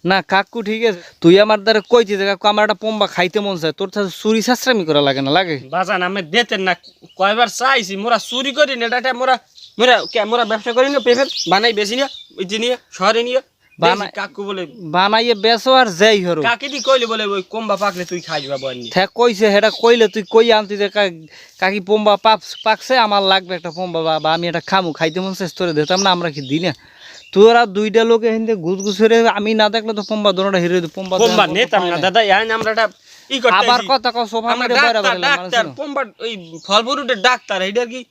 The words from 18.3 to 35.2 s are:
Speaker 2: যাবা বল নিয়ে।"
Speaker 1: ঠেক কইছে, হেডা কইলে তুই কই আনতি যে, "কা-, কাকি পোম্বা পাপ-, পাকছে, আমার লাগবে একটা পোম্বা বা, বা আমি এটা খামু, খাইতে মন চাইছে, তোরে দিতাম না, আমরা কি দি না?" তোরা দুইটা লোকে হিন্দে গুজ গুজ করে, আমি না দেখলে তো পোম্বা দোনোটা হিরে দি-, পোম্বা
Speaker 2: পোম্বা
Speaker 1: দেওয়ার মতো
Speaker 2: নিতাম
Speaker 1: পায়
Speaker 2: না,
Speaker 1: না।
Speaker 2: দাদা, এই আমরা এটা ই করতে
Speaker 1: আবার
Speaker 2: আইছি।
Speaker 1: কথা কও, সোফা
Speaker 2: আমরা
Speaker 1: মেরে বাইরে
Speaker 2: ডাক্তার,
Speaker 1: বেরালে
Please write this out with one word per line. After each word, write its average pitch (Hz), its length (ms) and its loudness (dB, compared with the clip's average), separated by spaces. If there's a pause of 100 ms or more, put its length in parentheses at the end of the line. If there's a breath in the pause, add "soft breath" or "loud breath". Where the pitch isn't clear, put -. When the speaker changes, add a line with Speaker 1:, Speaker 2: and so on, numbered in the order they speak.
Speaker 2:
যাবা 139 160 -8
বল 131 160 -8
নিয়ে।" 120 180 -12
Speaker 1:
ঠেক 190 240 2
কইছে, 220 340 2
হেডা 202 220 4 (100)
কইলে 233 260 6
তুই 208 220 -6
কই 226 220 4
আনতি 208 260 0
যে, 202 120 -2
"কা-, 175 360 -2 (340 loud breath)
কাকি 196 200 -2
পোম্বা 208 380 2
পাপ-, 220 460 0
পাকছে, 220 340 0
আমার 208 260 2
লাগবে 190 320 0
একটা 170 160 -10
পোম্বা 170 300 -6
বা, 160 180 0
বা 156 140 0
আমি 170 140 -2
এটা 165 180 -4
খামু, 185 260 0
খাইতে 160 280 -2
মন 190 140 -6
চাইছে, 180 240 -8
তোরে 175 160 -2
দিতাম 151 280 0
না, 196 100 2
আমরা 175 200 -2
কি 143 100 -10
দি 139 180 -4
না?" 170 140 -2 (580 loud breath)
তোরা 233 340 6
দুইটা 214 380 0
লোকে 226 280 2
হিন্দে 220 240 -2
গুজ 180 240 -4
গুজ 196 180 -4
করে, 226 320 4
আমি 208 240 -2
না 214 160 4
দেখলে 220 240 -4
তো 202 100 -6
পোম্বা 208 280 0
দোনোটা 190 260 0
হিরে 175 240 0
দি-, 160 140 -8
পোম্বা 190 220 -6
Speaker 2:
পোম্বা 220 180 4
Speaker 1:
দেওয়ার 190 140 4
মতো 180 100 0
Speaker 2:
নিতাম 214 220 2
Speaker 1:
পায় 175 100 -2
Speaker 2:
না, 170 40 -2
Speaker 1:
না। 151 60 -4
Speaker 2:
দাদা, 190 220 2
এই 214 280 2
আমরা 220 200 -2
এটা 214 160 0 (420 soft breath)
ই 262 100 -4
করতে 226 160 2
Speaker 1:
আবার 233 240 4
Speaker 2:
আইছি। 196 100 -6
Speaker 1:
কথা 247 220 0
কও, 233 140 -2
সোফা 226 260 -2
Speaker 2:
আমরা 247 160 -2
Speaker 1:
মেরে 240 60 0
বাইরে 262 200 4
Speaker 2:
ডাক্তার, 214 100 0
Speaker 1:
বেরালে 262 340 0